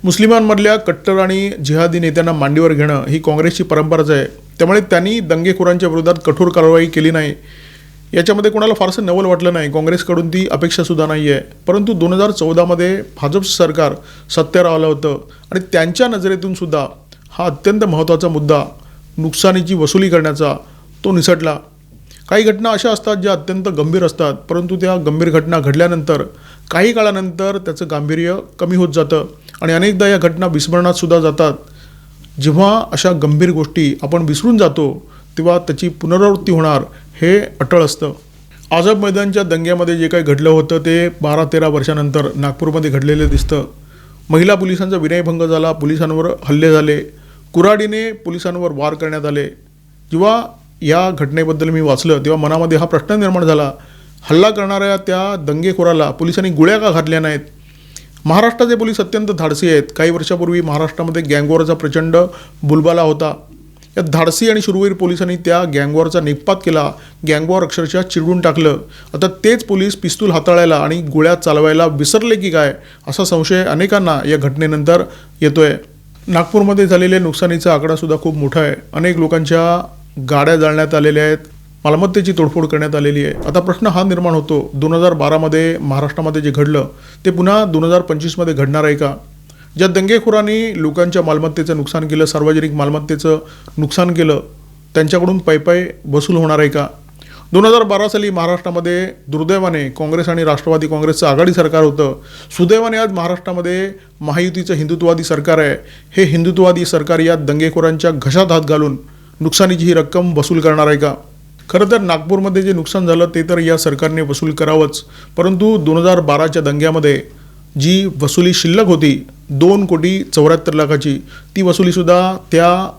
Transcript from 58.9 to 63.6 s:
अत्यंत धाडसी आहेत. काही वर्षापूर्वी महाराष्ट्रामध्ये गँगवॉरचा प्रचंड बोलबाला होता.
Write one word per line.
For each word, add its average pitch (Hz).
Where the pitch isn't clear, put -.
अत्यंत 214
धाडसी 160
आहेत. 151
काही 160
वर्षापूर्वी 170
महाराष्ट्रामध्ये 160
गँगवॉरचा 151
प्रचंड 160
बोलबाला 160
होता. 156